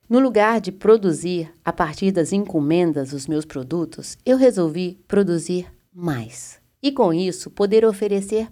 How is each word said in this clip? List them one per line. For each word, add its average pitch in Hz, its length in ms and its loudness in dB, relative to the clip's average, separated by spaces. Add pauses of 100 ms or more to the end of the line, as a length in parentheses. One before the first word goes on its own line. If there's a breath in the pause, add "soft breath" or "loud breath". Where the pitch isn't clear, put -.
(100)
no 240 80 4
lugar 226 420 4
de 185 120 -6
produzir 180 840 2 (100)
a 170 80 -2
partir 165 380 -2
das 170 220 0
encomendas 160 800 0
os 139 160 -10
meus 156 160 -2
produtos, 156 840 -8
eu 254 100 4
resolvi 185 680 2
produzir 180 680 -2 (220)
mais. 143 680 -8 (220)
E 285 80 0
com 226 240 2
isso, 180 340 -4
poder 208 360 2
oferecer 208 680 -2